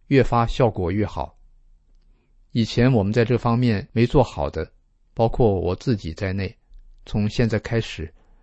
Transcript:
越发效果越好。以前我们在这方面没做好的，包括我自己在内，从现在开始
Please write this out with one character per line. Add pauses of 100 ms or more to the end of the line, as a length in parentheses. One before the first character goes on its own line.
越
发
效
果
越
好。 (1160)
以
前
我
们
在
这
方
面
没
做
好
的， (440)
包
括
我
自
己
在
内， (500)
从
现
在
开
始 (300)